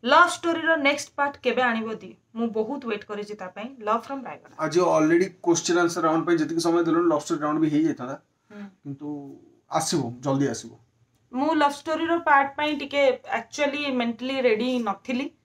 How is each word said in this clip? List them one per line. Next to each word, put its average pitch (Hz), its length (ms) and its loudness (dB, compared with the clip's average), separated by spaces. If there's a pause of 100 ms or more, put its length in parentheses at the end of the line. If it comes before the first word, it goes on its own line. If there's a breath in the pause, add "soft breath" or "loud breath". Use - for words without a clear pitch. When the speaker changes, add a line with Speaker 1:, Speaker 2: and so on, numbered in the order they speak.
Speaker 1:
Love 311 240 6
ଷ୍ଟୋରିର 330 480 0
next 285 400 0
part 285 240 -2
କେବେ 247 220 0
ଆଣିବ 226 320 -2
ଦି? 190 240 -14 (180)
ମୁଁ 233 120 -2
ବହୁତ 220 380 -4
wait 208 200 -4
କରିଛି 208 300 -10
ତା 190 120 -12
ପାଇଁ। 226 320 -12
Love 220 200 0
from 277 240 -10
ରାୟଗଡ଼ା। 156 360 -18
Speaker 2:
ଆଜି 156 200 0
ଅଲରେଡି 165 460 4
question 175 540 0
answer 170 240 0
round 160 220 2
ପାଇଁ 170 120 4
ଯେତିକି 160 220 0
ସମୟ 170 240 2
ଦେଲୁଣି, 165 240 2
love 151 120 2
story 151 220 -4
round 151 180 -2
ବି 160 100 4
ହେଇଯାଇଥାନ୍ତା। 147 480 0 (340)
Speaker 1:
ହୁଁ। 208 120 -14 (200)
Speaker 2:
କିନ୍ତୁ 143 260 -10 (600)
ଆସିବ, 160 300 0 (180)
ଜଲ୍ଦି 139 280 0
ଆସିବ। 117 240 -8 (600)
Speaker 1:
ମୁଁ 294 220 0
love 285 160 2
ଷ୍ଟୋରିର 330 480 -2
part 277 360 4
ପାଇଁ 302 220 -2
ଟିକେ 277 440 2 (100)
actually 285 600 -2
mentally 247 500 -2
ready 240 420 0
ନଥିଲି। 247 480 -4 (140)